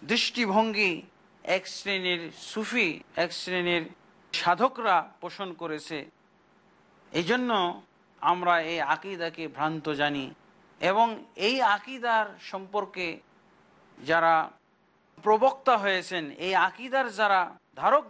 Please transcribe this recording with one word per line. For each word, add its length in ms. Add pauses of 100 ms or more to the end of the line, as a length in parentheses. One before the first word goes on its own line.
দৃষ্টিভঙ্গি 1000 (400)
এক 260
শ্রেণীর 720
সুফি, 600 (160)
এক 160
শ্রেণীর 580 (420)
সাধকরা 760 (120)
পোষণ 320
করেছে। 580 (1000)
এই 120
জন্য 580 (380)
আমরা 400
এই 200
আকীদাকে 680
ভ্রান্ত 400
জানি 460 (460)
এবং 440 (120)
এই 260
আকীদার 640 (140)
সম্পর্কে 800 (840)
যারা 440 (720)
প্রবক্তা 540
হয়েছেন, 540
এই 240
আকীদার 580
যারা 460 (180)
ধারক 340